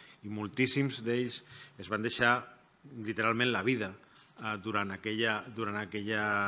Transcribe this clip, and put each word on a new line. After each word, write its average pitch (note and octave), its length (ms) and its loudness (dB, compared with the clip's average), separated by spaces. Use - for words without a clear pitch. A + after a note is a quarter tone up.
i G#2 80 -8
moltíssims B2+ 720 0
d'ells A#2+ 360 -2
es F#2+ 120 -12
van G#2+ 140 0
deixar A#2+ 300 4
literalment A2+ 460 2
la A2 140 2
vida, A2 260 2
eh, A2 220 -2
durant G#2 320 0
aquella, G#2+ 440 0
durant G#2 240 -2
aquella, G#2+ 440 -2